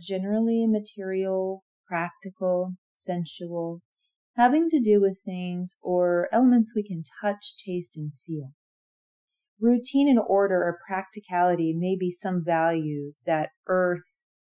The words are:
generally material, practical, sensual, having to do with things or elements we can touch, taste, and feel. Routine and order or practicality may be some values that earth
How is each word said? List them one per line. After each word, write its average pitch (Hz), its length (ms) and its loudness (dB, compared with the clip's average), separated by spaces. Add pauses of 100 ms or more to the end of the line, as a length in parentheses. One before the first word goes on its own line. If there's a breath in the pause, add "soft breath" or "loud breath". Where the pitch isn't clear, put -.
generally 214 640 0
material, 190 960 -2 (240)
practical, 185 840 -4 (220)
sensual, 170 840 -8 (540)
having 269 340 4
to 311 120 2
do 208 180 6
with 196 240 2
things 180 600 -8
or 175 500 2
elements 240 420 4
we 208 80 -2
can 175 200 -8 (180)
touch, 202 420 -6
taste, 180 320 -8
and 151 160 -8 (140)
feel. 147 260 -10 (1080)
Routine 247 500 2
and 240 100 6
order 196 360 2
or 175 320 0
practicality 180 920 -2
may 185 200 0
be 180 120 -2
some 180 340 -4
values 156 840 -2
that 156 240 -2 (180)
earth 180 540 -2 (360)